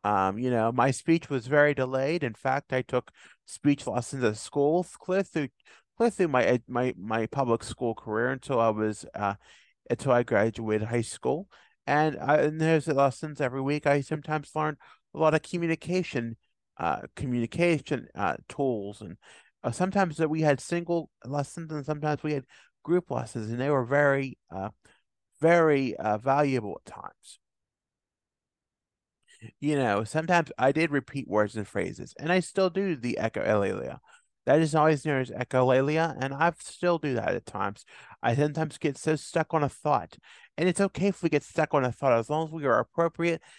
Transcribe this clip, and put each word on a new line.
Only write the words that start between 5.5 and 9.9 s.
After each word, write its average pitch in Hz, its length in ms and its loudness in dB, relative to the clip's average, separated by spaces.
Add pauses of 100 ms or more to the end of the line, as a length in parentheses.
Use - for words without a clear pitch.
clear 233 120 2
through 185 200 0
my 127 160 4
ed-, 117 240 4
my, 123 280 -2
my 110 280 -2
public 117 360 -2
school - 320 -4
career 110 360 -4
until 131 320 -2
I 113 80 4
was, 107 440 -2
uh, 101 200 -2 (560)
until 131 240 0